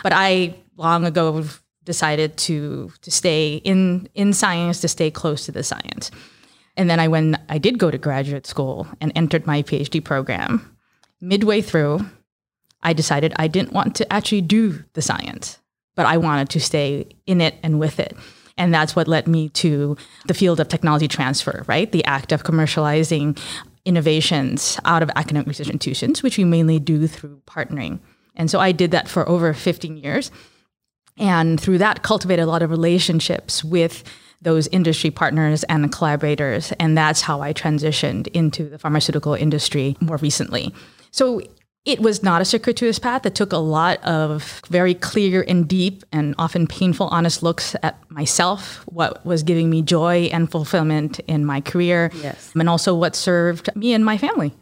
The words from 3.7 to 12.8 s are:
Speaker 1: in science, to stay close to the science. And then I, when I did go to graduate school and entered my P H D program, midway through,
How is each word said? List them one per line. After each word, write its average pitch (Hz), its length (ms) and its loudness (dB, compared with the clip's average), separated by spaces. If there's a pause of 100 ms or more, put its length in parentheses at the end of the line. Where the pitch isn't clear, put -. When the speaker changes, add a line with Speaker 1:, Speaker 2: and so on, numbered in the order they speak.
Speaker 1:
in 202 180 2
science, 175 480 0
to 170 80 -2
stay 156 220 -2
close 151 360 -4
to 143 60 -10
the - 120 -6
science. - 460 -10 (640)
And 180 120 2
then 165 120 2
I, 160 80 2
when 156 300 2 (100)
I 156 100 -2
did 226 200 0
go 180 120 2
to 147 80 -4
graduate 139 480 -4
school 131 400 -6 (140)
and 156 140 -2
entered 160 320 0
my 147 160 2
P 143 140 -4
H 143 140 -4
D 160 100 -2
program, 135 720 -4 (460)
midway 202 400 2
through, 156 460 0 (760)